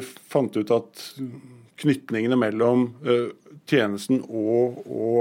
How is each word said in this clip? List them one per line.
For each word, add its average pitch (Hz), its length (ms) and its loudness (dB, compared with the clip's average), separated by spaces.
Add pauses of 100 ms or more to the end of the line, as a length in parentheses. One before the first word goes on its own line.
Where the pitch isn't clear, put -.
fant - 520 -4
ut 110 160 0
at - 320 -2 (760)
knytningene 127 560 0
mellom, 117 540 2 (180)
eh, 120 200 2 (400)
tjenesten 113 560 0
og, 117 640 0
og, 117 320 0